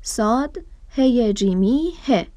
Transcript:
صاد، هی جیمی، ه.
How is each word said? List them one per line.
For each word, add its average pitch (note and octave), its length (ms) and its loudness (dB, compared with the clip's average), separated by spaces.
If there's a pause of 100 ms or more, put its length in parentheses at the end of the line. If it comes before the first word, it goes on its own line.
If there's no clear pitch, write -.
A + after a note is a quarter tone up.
صاد، B3 560 -2 (320)
هی A#3+ 440 2
جیمی، G#3 600 0 (140)
ه. G#3+ 300 0